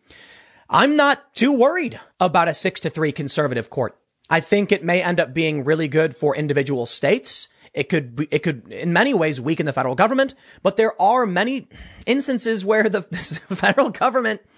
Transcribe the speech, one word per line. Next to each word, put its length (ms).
I'm 260
not 380
too 180
worried 480
about 280
a 60
six 280
to 80
three 220
conservative 580
court. 280
I 100
think 320
it 120
may 180
end 180
up 140
being 300
really 240
good 280
for 200
individual 500
states. 640
It 160
could 260
be, 140
it 100
could 320
in 220
many 200
ways 260
weaken 260
the 80
federal 220
government, 400
but 140
there 240
are 240
many 440
instances 600
where 240
the, 120
<laughs> 80
the 460
federal 340
government 520